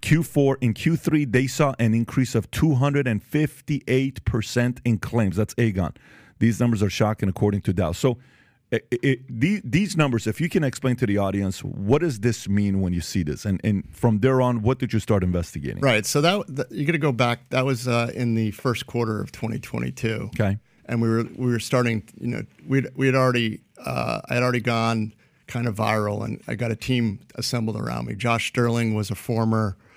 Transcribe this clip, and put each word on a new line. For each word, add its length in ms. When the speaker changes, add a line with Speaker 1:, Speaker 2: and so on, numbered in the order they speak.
Speaker 1:
Q 240
four, 360
in 140
Q 220
three, 280
they 220
saw 320
an 160
increase 400
of 160
two 240
hundred 320
and 160
fifty-eight 1000
percent 600
in 140
claims. 380
That's 180
Aegon. 400
These 180
numbers 240
are 80
shocking, 380
according 340
to 100
Dow. 200
So, 260
it, 200
it, 500
the-, 240
these 320
numbers, 300
if 140
you 80
can 160
explain 320
to 100
the 120
audience, 440
what 380
does 200
this 280
mean 320
when 120
you 80
see 220
this? 220
And, 180
and 300
from 280
there 220
on, 200
what 160
did 140
you 60
start 240
investigating? 580
Speaker 2:
Right. 240
So 160
that, 280
that, 240
you 120
gotta 140
go 140
back. 380
That 140
was, 220
uh, 280
in 200
the 160
first 360
quarter 340
of 100
twenty 280
twenty-two. 760
Speaker 1:
Okay. 240
Speaker 2:
And 140
we 80
were, 160
we 140
were 100
starting, 420
you 80
know, 140
we'd, 300
we 100
had 80
already, 460
uh, 440
I 60
had 80
already 180
gone 540
kind 220
of 80
viral, 480
and 240
I 80
got 140
a 60
team 440
assembled 400
around 300
me. 80
Josh 340
Sterling 460
was 160
a 40
former, 640